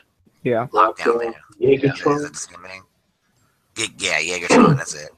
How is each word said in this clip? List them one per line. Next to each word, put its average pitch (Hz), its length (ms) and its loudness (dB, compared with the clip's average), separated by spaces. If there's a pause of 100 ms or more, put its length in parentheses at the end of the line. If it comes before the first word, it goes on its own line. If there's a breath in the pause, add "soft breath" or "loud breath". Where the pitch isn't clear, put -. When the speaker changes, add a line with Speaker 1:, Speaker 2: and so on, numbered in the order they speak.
(440)
Speaker 1:
Yeah. 120 280 -2
Speaker 2:
Lockdown, - 340 0 (160)
Speaker 3:
Lockdown. - 120 -6 (240)
Speaker 2:
yeah. 127 120 2
Speaker 3:
Jaegertron. 139 480 2
Speaker 2:
Is 147 80 -6
it - 80 -14
the - 60 -12
same - 220 -16
thing? 95 220 -18 (920)
Ge-, 110 280 -8
yeah, 82 180 0
Jaegertron. 90 560 2
That's - 160 -6
it. 76 240 -14